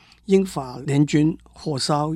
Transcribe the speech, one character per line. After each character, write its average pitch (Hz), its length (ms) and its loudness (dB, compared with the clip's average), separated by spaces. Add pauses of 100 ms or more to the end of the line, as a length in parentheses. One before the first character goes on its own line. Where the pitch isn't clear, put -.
(260)
英 190 180 4
法 131 360 -10
联 143 260 2
军 156 380 0
火 - 340 -8
烧 151 380 -2